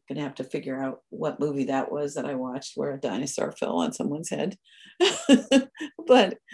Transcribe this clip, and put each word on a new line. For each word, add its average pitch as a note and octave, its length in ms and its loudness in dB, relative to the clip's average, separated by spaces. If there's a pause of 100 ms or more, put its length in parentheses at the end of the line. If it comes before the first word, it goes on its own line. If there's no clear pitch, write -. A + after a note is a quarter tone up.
gonna D3 140 -6
have C#3+ 140 -6
to C3+ 80 -8
figure C3+ 380 -6
out C3+ 180 -6 (100)
what - 300 -6
movie C#3 240 0
that C3+ 280 -2
was D3 220 -4
that C3+ 120 -4
I C#3+ 80 -4
watched B2+ 420 -6
where C#3+ 180 -4
a C#3 60 -10
dinosaur B2 520 -4
fell - 260 -2
on - 140 0
someone's D3+ 380 -4
head. - 260 -2 (440)
<laughs> C4+ 680 4 (380)
But, A#3 320 6 (160)